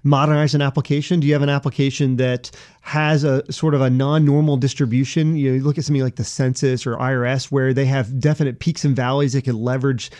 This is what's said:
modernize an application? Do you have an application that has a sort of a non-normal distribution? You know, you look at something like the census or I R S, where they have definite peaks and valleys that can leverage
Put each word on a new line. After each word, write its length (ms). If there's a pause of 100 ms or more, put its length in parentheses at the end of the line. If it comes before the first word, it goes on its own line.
modernize 520
an 80
application? 560
Do 80
you 60
have 100
an 60
application 680
that 340 (320)
has 420
a 280
sort 240
of 60
a 80
non-normal 680
distribution? 760
You 160
know, 60
you 60
look 140
at 80
something 160
like 140
the 80
census 640
or 120
I 140
R 100
S, 280
where 200
they 140
have 340
definite 380
peaks 260
and 120
valleys 380
that 100
can 180
leverage 480 (100)